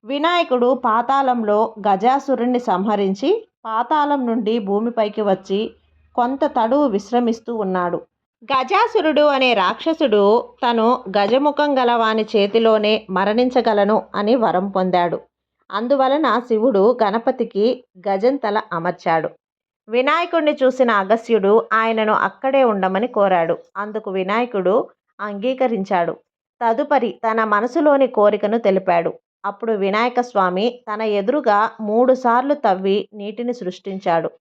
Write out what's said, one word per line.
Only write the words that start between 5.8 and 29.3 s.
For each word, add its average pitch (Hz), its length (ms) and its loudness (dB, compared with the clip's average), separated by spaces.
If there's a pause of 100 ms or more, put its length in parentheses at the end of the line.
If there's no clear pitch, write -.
కొంత 262 300 -2
తడువు 277 420 0
విశ్రమిస్తూ 233 720 -2
ఉన్నాడు. 180 400 -2 (480)
గజాసురుడు 302 760 0
అనే 269 320 2
రాక్షసుడు 208 920 2 (220)
తను 233 340 2 (140)
గజముఖం 277 600 2
గల 240 160 2
వాని 220 280 0
చేతిలోనే 214 880 2
మరణించగలను 214 920 2 (120)
అని 208 200 0
వరం 196 340 0
పొందాడు. 180 520 0 (500)
అందువలన 262 680 0
శివుడు 233 640 2
గణపతికి 226 840 -2 (240)
గజం 208 280 0
తల 214 260 -2 (100)
అమర్చాడు. 165 560 -2 (600)
వినాయకుడిని 294 760 0
చూసిన 254 260 2
అగస్త్యుడు 214 840 2
ఆయనను 220 400 0
అక్కడే 269 520 0
ఉండమని 196 420 0
కోరాడు. 185 520 2 (180)
అందుకు 208 340 -8
వినాయకుడు 202 800 -2 (320)
అంగీకరించాడు. 202 960 -2 (480)
తదుపరి 240 560 -2 (100)
తన 220 140 0
మనసులోని 254 640 2
కోరికను 208 520 2
తెలిపాడు. 190 540 0 (320)